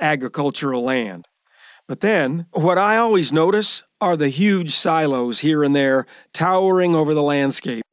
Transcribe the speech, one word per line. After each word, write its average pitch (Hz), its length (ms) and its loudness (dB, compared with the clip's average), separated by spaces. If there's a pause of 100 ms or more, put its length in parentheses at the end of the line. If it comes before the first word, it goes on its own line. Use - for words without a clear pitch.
agricultural 139 800 -4
land. 117 440 -4 (600)
But - 120 -10
then, 170 520 0
what 175 260 2
I 214 200 2
always 196 340 2
notice 190 500 0 (180)
are 180 160 0
the 147 120 0
huge 175 440 0
silos 135 680 0
here 151 240 0
and 143 100 2
there 135 300 2 (300)
towering 185 600 2
over 156 200 2
the 147 80 0
landscape 135 600 -2 (100)